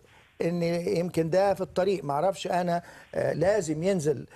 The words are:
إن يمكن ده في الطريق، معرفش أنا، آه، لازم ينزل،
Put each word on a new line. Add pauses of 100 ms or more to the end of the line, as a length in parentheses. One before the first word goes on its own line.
(420)
إن
يمكن
ده
في
الطريق،
معرفش
أنا، (340)
آه،
لازم
ينزل،